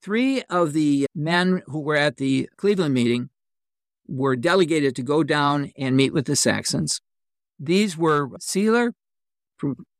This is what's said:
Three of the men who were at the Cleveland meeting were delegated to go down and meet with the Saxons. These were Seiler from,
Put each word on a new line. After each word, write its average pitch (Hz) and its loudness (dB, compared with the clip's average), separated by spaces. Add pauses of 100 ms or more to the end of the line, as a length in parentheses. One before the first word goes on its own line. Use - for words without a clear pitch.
Three 247 -2
of 170 0
the 143 2
men 175 0
who 151 -8
were 147 -2
at 147 0
the 135 -2
Cleveland 185 0
meeting 120 0 (800)
were 131 -2
delegated 156 2
to 135 -6
go 147 0
down 143 0
and 135 0
meet 135 4
with 147 -2
the 143 -2
Saxons. - -2 (600)
These 180 0
were 151 0 (100)
Seiler 226 0 (640)
from, - -6 (140)